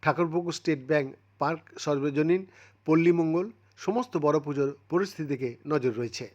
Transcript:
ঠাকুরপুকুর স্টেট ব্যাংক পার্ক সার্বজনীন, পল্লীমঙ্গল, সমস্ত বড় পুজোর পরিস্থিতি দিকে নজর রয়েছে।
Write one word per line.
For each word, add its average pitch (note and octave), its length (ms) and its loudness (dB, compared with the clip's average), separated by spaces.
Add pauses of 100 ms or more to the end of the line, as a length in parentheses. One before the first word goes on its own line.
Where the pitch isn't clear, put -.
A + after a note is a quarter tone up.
ঠাকুরপুকুর E3 520 0
স্টেট C#3 340 -4
ব্যাংক C#3+ 280 0 (240)
পার্ক D#3 400 -4
সার্বজনীন, D3+ 680 0 (400)
পল্লীমঙ্গল, E3 640 4 (280)
সমস্ত A3+ 400 -2
বড় D3 220 4
পুজোর C#3+ 380 -2 (120)
পরিস্থিতি E3 400 -2
দিকে B2+ 280 -4 (100)
নজর C3 260 0
রয়েছে। A#2 420 -8